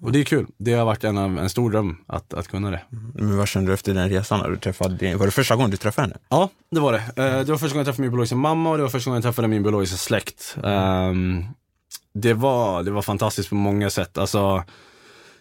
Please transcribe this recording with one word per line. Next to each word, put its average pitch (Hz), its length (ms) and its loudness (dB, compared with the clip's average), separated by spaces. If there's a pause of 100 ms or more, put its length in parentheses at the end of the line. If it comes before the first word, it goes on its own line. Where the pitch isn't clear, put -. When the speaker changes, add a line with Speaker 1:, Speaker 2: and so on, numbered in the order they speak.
Speaker 1:
Och 117 100 -4
det 139 80 4
är 147 40 4
kul. 135 220 0 (120)
Det 117 160 0
har 117 120 4
varit 110 180 0
en 107 140 0
av, 95 220 0
en 92 100 0
stor 120 220 0
dröm 101 260 0 (100)
att, - 260 -10
att 85 140 -6
kunna 101 240 -4
det. 87 100 -6 (100)
Speaker 2:
Mm. 113 240 -14
Men 104 220 0
vad 101 100 2
kände 95 220 0
du 95 40 2
efter 98 200 0
den 92 160 2
resan 101 300 0
när - 100 -2
du 92 80 -2
träffade 95 380 -2
din, 90 220 -2
var 98 80 2
det 98 60 2
första 127 240 2
gången 120 160 2
du 95 60 -2
träffade 107 300 0
henne? - 120 -10 (100)
Speaker 1:
Ja, 175 200 4 (220)
det 165 80 2
var 143 140 4
det. 110 40 2 (260)
Eh, 131 220 0
det 147 60 -2
var 151 60 0
första 151 100 -2
gången 139 100 -2
jag 139 80 0
träffade 135 160 -2
min 127 100 0
biologiska 120 240 0
mamma 160 360 2
och 156 60 0
det 147 60 0
var 131 60 0
första 127 200 -4
gången 127 80 0
jag 117 60 0 (100)
träffade 113 140 0
min 107 160 2
biologiska 98 340 0
släkt. - 640 -4
Ehm, 92 800 0 (720)
det 117 200 2
var, 113 500 2
det 98 80 -4
var 101 100 -2
fantastiskt 104 480 -2
på 104 60 -2
många 101 340 2
sätt. - 280 -4
Alltså, 95 460 2 (760)